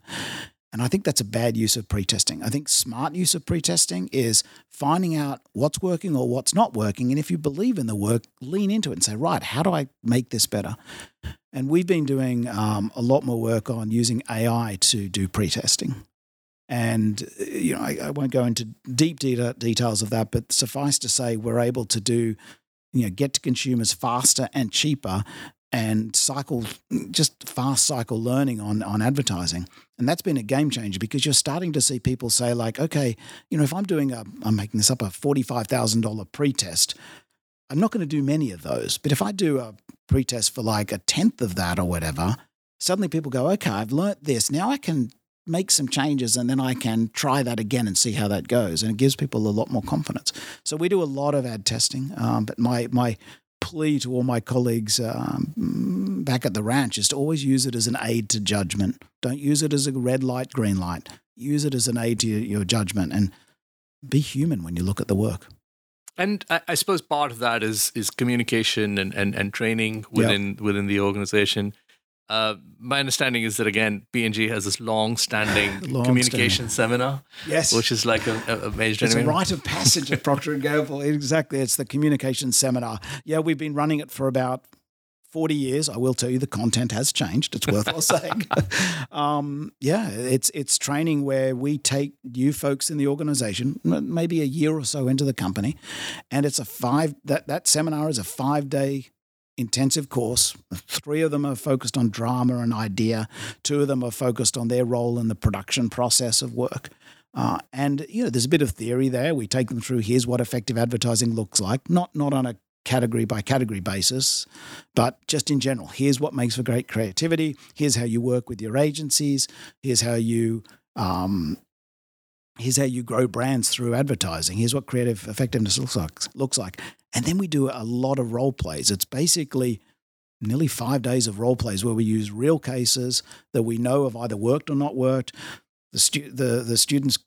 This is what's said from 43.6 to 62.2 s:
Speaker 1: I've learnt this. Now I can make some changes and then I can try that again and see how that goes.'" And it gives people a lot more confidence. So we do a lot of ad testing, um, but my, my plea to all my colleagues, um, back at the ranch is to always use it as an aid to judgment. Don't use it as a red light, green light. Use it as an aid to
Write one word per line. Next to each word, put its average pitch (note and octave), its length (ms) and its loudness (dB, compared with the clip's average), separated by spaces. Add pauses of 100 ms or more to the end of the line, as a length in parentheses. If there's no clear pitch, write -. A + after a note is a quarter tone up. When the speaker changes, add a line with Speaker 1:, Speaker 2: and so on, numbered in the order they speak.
Speaker 1:
I've G#2+ 220 -2
learnt F#3 320 0
this. A#2+ 260 2
Now E3+ 200 0
I C#4 80 0
can D3+ 340 -2 (340)
make F3 240 -2
some C3+ 200 2
changes C3 480 0
and B2 120 0
then C3+ 120 2
I B2+ 140 2
can A2+ 340 0
try C#3 340 0
that A#2+ 160 -2
again A2+ 280 0
and F#2+ 100 0
see A2+ 160 2
how G#2+ 160 2
that F#2+ 180 0
goes.'" G2+ 360 2
And A2 80 0
it G2+ 60 -2
gives C3+ 200 4
people A2+ 300 0
a G#2 40 2
lot G#2+ 180 0
more A2+ 120 0
confidence. - 500 -4 (320)
So - 140 -4
we E3+ 100 0
do F#3 160 2
a - 20 -2
lot C#3+ 300 0
of C3+ 100 0
ad A2 200 -6
testing, C3 500 -2
um, A#2 300 2
but - 120 -8
my, A#2+ 320 2
my A#2+ 280 0 (420)
plea D#3 400 0
to B2+ 140 -6
all B2 100 0
my B2 160 0
colleagues, A#2 600 0
um, - 520 -2 (760)
back B2+ 180 2
at G#2+ 80 -2
the G#2 80 -2
ranch A#2+ 360 0
is G#2 100 0
to - 80 -2
always C#3+ 280 -2
use C3+ 220 2
it B2 100 -4
as A2+ 120 0
an A#2+ 160 -2
aid A2+ 260 0
to A2 100 0
judgment. G2 640 0 (200)
Don't B2+ 180 -2
use C#3+ 240 2
it D3 100 0
as C#3+ 140 2
a D3 60 -2
red C3 300 0
light, B2+ 300 -2
green G#2 260 2
light. F2 300 -6 (260)
Use C#3+ 300 -2
it C#3 80 0
as B2 140 0
an A#2 100 0
aid A#2 220 0
to A2+ 80 0